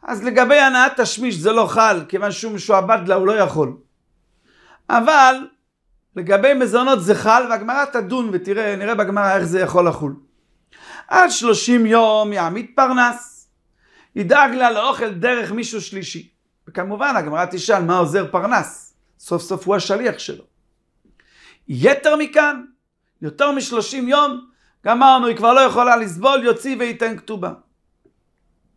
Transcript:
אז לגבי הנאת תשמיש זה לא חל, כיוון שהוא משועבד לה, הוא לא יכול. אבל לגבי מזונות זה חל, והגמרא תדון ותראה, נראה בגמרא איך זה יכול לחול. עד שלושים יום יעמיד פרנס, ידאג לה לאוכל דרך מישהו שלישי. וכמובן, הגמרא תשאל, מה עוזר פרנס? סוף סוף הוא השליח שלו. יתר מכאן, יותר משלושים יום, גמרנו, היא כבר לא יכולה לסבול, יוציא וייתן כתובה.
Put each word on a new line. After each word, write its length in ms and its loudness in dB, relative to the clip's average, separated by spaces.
אז 220 -10
לגבי 340 4
הנאת 420 2
תשמיש 340 -2
זה 180 0
לא 140 2
חל, 420 2
כיוון 240 -4
שהוא 200 -10
משועבד 460 0
לה, 60 4
הוא 120 0
לא 60 2
יכול. 440 0
אבל 460 6
לגבי 380 2
מזונות 480 0
זה 120 2
חל, 360 2
והגמרא 340 -2
תדון 480 -6
ותראה, 440 -4
נראה 180 -4
בגמרא 420 0
איך 80 0
זה 160 -2
יכול 280 2
לחול. 280 -6
עד 220 4
שלושים 560 2
יום 460 2
יעמיד 420 -4
פרנס, 760 -2
ידאג 380 4
לה 160 2
לאוכל 440 -2
דרך 380 -4
מישהו 280 -8
שלישי. 480 -14
וכמובן, 480 -4
הגמרא 280 -4
תשאל, 380 -2
מה 160 0
עוזר 320 -2
פרנס? 640 -4
סוף 240 -6
סוף 240 -8
הוא 100 0
השליח 420 -4
שלו. 260 -14
יתר 480 0
מכאן, 460 0
יותר 300 -2
משלושים 560 -6
יום, 380 0
גמרנו, 400 4
היא 100 -2
כבר 160 2
לא 80 6
יכולה 360 4
לסבול, 480 -2
יוציא 340 -2
וייתן 380 -4
כתובה. 360 -10